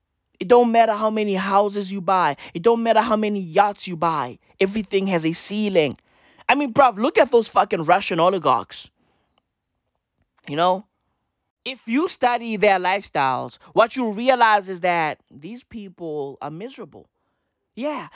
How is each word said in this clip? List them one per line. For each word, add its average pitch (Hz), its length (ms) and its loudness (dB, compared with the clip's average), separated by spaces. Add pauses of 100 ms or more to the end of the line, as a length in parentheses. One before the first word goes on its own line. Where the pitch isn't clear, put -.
(400)
It 190 80 -8
don't 240 240 6
matter 226 220 4
how 214 160 -2
many 208 260 -2
houses 196 560 0
you 196 80 -8
buy. 170 380 0 (160)
It 170 80 -8
don't 233 200 2
matter 226 200 4
how 233 160 0
many 208 240 -2
yachts 196 460 -2
you 175 100 -8
buy. 151 420 -4 (200)
Everything 196 480 0
has 170 180 0
a 160 80 0
ceiling. 190 640 -2 (500)
I 254 80 4
mean, 277 180 -2
bruv, 247 240 4
look 247 200 0
at 269 140 4
those 233 180 2
fucking 196 340 0
Russian 180 360 2
oligarchs. 151 680 0 (1600)
You 139 80 -8
know? 185 300 0 (800)
If 254 220 -12
you 285 200 0
study 240 480 -2
their 190 240 2
lifestyles, 139 800 -2 (160)
what 220 220 2
you'll 233 180 -2
realize 220 560 2
is 185 100 -10
that 170 400 -2 (100)
these 202 340 -18
people 165 800 -12
are 143 80 -10
miserable. 170 600 -16 (680)
Yeah, 262 400 -8